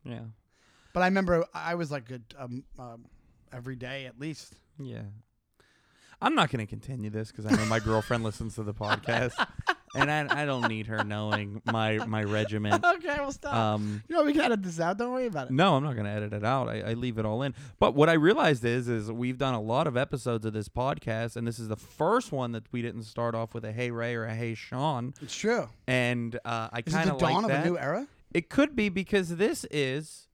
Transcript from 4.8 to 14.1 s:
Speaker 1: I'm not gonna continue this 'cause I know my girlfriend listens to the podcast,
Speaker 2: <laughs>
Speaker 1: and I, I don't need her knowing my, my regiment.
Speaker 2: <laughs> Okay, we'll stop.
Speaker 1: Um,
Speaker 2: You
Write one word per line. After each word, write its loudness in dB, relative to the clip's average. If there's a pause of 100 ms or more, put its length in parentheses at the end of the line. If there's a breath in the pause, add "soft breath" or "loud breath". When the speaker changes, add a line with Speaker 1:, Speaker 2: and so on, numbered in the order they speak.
Speaker 1:
I'm 4
not 4
gonna -2
continue -8
this -6
'cause -12
I 0
know 2
my 2
girlfriend 2
listens -6
to -8
the -4
podcast, 0 (360)
Speaker 2:
<laughs> -4
Speaker 1:
and 2
I, 0
I 0
don't 0
need -2
her -2
knowing -2
my, 2
my 0
regiment. 2
Speaker 2:
<laughs> 6
Okay, -4
we'll -4
stop. -6
Speaker 1:
Um, 0
Speaker 2:
You -2